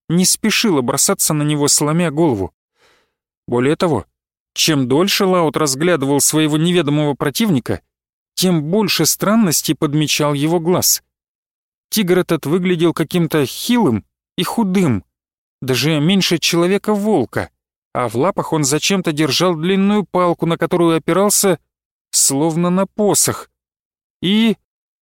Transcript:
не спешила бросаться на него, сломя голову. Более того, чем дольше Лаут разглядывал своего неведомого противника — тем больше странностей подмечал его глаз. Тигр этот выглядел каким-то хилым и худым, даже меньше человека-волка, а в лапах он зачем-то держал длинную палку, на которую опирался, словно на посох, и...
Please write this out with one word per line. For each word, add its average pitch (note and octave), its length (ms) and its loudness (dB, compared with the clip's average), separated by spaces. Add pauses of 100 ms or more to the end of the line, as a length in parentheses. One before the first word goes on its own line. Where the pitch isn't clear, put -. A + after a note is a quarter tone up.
не F3+ 160 2
спешила F#3+ 560 0
бросаться C#3 520 -2
на D3+ 100 0
него, D3 260 0
сломя D#3 420 0
голову. C#3 420 0 (960)
Более B2+ 300 0
того, C#3+ 280 0 (480)
чем C#3 360 0
дольше F3 360 0
Лаут F3+ 300 2
разглядывал C#3+ 640 0
своего D3+ 380 0
неведомого D3+ 560 0
противника — D3 680 -2 (540)
тем E3+ 280 0
больше F3 420 0
странностей F#3 720 0
подмечал D3 580 0
его D#3 260 0
глаз. D#3+ 440 0 (880)
Тигр F3+ 300 0
этот E3 260 -2
выглядел E3+ 480 0
каким-то D#3+ 520 0
хилым D3 580 0 (340)
и F3+ 60 -4
худым, F#3 640 0 (560)
даже C3 380 -2
меньше F3 380 2
человека-волка, F3+ 1120 -2 (420)
а B2+ 140 -2
в A2 80 -8
лапах E3 380 -2
он D#3 100 0
зачем-то D#3+ 480 -2
держал D#3 440 0
длинную G3 500 0
палку, F3 400 0
на E3 120 0
которую E3+ 380 2
опирался, F#3 640 0 (520)
словно D#3+ 580 0
на F#3 160 0
посох, - 640 -2 (720)
и... G#3 360 0 (440)